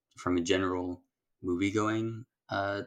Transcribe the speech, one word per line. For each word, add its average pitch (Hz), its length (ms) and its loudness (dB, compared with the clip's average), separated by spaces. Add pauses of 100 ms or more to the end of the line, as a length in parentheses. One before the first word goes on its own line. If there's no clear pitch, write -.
(180)
from 90 200 0
a 87 40 2
general 90 600 0 (400)
movie-going, 107 840 0 (240)
uh, 101 360 -2